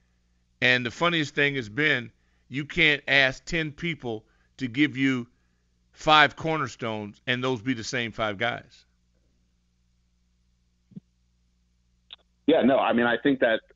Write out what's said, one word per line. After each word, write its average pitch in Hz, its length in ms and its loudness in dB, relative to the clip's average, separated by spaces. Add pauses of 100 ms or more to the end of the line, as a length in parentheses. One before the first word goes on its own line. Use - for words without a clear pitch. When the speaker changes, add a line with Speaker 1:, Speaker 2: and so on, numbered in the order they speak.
(600)
Speaker 1:
And 127 240 4
the 117 60 -6
funniest 165 440 -2
thing 143 220 2
has 117 120 -6
been, 123 420 -2 (380)
you 139 160 -8
can't 151 420 0
ask 135 380 2
ten 160 280 -4
people 131 520 -8 (340)
to 131 100 -6
give 123 280 0
you 131 300 0 (680)
five 151 440 4
cornerstones 113 880 -6
and 123 160 -2
those 127 200 -2
be 127 120 -4
the 113 100 -8
same 117 280 -6
five 107 260 -4
guys. - 480 -8 (3500)
Speaker 2:
Yeah, 147 160 4
no, 127 160 6
I 101 140 2
mean, 120 140 2
I 117 120 2
think 139 220 0
that, 113 200 2 (160)